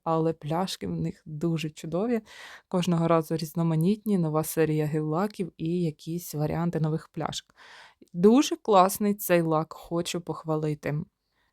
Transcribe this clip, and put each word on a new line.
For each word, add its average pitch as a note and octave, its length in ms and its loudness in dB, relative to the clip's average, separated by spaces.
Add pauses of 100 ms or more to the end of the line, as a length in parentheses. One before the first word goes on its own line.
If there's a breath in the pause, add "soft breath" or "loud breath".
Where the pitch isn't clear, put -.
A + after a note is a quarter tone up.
але D#3+ 280 2
пляшки D#3+ 540 -6
в E3+ 140 -4
них E3 260 -6
дуже D#3+ 440 -4
чудові. G3 500 -2 (480 loud breath)
Кожного E3+ 400 2
разу E3 280 2
різноманітні, E3 840 0
нова D#3 260 0
серія D3+ 500 0
гель-лаків D#3+ 640 -2
і E3+ 260 -2
якісь E3 520 -6
варіанти D#3+ 460 -2
нових D#3 280 -2
пляшок. - 460 -10 (580 loud breath)
Дуже A3+ 440 4
класний G3+ 580 4
цей F3 260 2
лак, D#3+ 320 0
хочу E3+ 480 -6
похвалити. D#3 720 -4 (580)